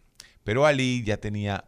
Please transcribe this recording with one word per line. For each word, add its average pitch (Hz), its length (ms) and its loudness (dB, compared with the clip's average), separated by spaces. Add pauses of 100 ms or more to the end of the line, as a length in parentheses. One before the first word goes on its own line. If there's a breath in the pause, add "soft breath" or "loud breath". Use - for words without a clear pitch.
(440 loud breath)
Pero 120 220 2
Ali 127 380 2
ya 107 140 -2
tenía 104 500 -4